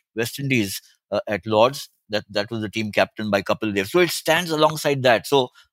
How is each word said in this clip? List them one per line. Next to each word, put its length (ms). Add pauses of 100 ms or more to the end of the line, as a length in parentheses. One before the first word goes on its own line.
(160)
West 220
Indies, 420 (320)
uh, 160
at 160
Lord's. 460 (200)
That, 200
that 200
was 100
the 80
team 240
captained 380
by 120
Kapil 320
Dev. 140
So 120
it 100
stands 400
alongside 540
that. 220
So 220 (240)